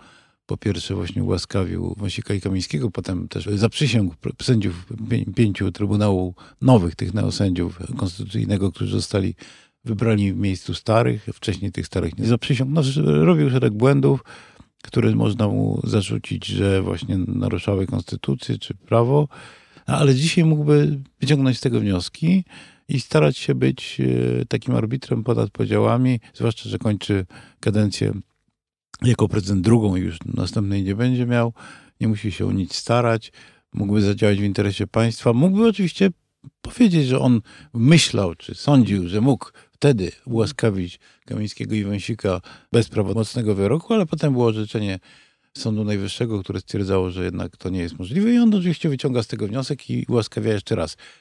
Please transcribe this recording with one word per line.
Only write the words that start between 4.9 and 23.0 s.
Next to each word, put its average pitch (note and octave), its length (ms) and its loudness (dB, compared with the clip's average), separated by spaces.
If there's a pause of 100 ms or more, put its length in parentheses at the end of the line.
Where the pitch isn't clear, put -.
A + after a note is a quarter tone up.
pię-, G#2 240 -2
pięciu G2+ 380 0
Trybunału, G2 640 0 (260)
nowych G#2+ 340 4
tych F#2+ 200 -6
neosędziów F#2+ 640 -2 (180)
konstytucyjnego, G2 760 -2
którzy G2 200 -6
zostali G2 420 -2 (500)
wybrani G#2+ 480 0
w F#2+ 40 -4
miejscu G2 380 -4
starych, A#2 600 0
wcześniej G2 380 -6
tych - 140 -8
starych F2 320 -4
nie A2 80 -2
zaprzysiągł. B2 460 0
No, D#3+ 100 2
z-, C3+ 140 -2 (300)
robił D3+ 240 4
szereg B2 240 2
błędów, C3+ 500 2 (580)
które A2 320 0
można A2 340 0
mu G#2 360 0
zarzucić, G2+ 600 -2
że G2 360 0
właśnie F#2+ 360 -4
naruszały G2 680 -2
konstytucję - 720 -4
czy - 160 -10
prawo, B2+ 540 2 (600)
no, C#3 80 0
ale C#3+ 180 6
dzisiaj D#3+ 300 2
mógłby D3 540 2 (220)
wyciągnąć C3+ 380 2
z - 20 -14
tego A#2+ 200 0
wnioski A2 640 0 (440)
i C#3 120 -2